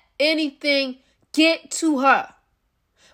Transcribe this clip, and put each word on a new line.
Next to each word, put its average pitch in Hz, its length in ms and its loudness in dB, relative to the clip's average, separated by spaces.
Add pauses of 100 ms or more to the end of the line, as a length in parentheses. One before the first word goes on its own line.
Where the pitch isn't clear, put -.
(180)
anything 285 800 -2 (340)
get 320 400 0
to 302 280 -2
her, 254 340 0 (800)